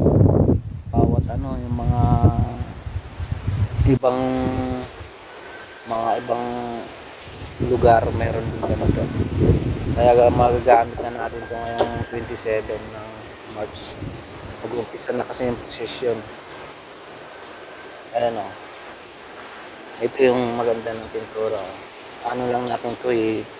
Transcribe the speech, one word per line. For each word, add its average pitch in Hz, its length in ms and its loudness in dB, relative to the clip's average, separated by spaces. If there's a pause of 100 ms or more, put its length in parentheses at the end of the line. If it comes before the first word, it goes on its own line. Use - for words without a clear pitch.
(920)
Bawat - 400 4
ano, 131 300 -4
yung 123 180 -4
mga 120 240 2 (1900)
ibang, 127 280 4 (1700)
mga 113 240 0 (140)
ibang 120 220 0 (1200)
lugar 117 320 8 (160)
meron 113 240 0
din - 240 -4
ganito. 104 380 2 (880)
Kaya 120 240 8
ga-, 123 180 8
magagamit 120 640 6
na 120 160 -6
natin 117 320 -6
to 120 80 -8
ngayong 117 380 -2 (180)
twenty-seven 110 680 -2
ng 110 300 -12 (440)
March. - 400 -8 (720)
Mag-umpisa 120 480 -6
na 123 140 -2
kasi 123 180 -4
yung 117 220 -2
posisyon. 117 500 -2 (2000)
Ayan 117 220 2
o. 98 80 -6 (1500)
Ito 120 160 0
yung 123 400 4
maganda 113 320 0
ng 113 240 -8
pintura, 110 480 -2
o. 95 100 -8 (540)
Ano 123 240 0
lang 123 160 0
natin 117 240 -4 (160)
to, 123 80 4
eh, 110 320 2 (140)